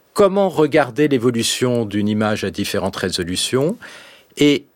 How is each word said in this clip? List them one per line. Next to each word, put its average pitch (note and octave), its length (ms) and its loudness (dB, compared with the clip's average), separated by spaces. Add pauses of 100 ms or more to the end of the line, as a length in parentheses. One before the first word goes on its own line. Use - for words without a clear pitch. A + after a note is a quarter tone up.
(120)
comment G3 380 2
regarder D3 580 2
l'évolution A#2+ 760 0
d'une G#2 220 -2
image G#2+ 380 0
à G2 60 -4
différentes F#2+ 460 -4
résolutions F#2+ 800 -2 (600)
et D3 400 2